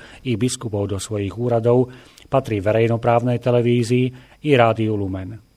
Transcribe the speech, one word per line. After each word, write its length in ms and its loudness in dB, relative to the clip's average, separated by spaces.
i 80 0
biskupov 560 -4
do 80 -4
svojich 320 -6
úradov, 560 2
patrí 320 -2
verejnoprávnej 800 2
televízii 680 2
i 80 0
Rádiu 480 2
Lumen. 560 -8